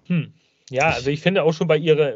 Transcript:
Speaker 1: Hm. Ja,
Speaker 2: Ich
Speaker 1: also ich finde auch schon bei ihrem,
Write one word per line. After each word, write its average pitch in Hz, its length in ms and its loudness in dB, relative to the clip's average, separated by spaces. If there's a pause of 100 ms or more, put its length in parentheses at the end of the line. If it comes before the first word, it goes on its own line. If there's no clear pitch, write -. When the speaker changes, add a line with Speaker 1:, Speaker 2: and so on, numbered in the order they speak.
Speaker 1:
Hm. 156 260 -4 (380)
Ja, 135 200 0
Speaker 2:
Ich 139 40 -2
Speaker 1:
also 123 160 -4
ich 147 100 -4
finde 185 220 0
auch 160 100 2
schon 175 140 -4
bei 156 100 2
ihrem, 151 400 2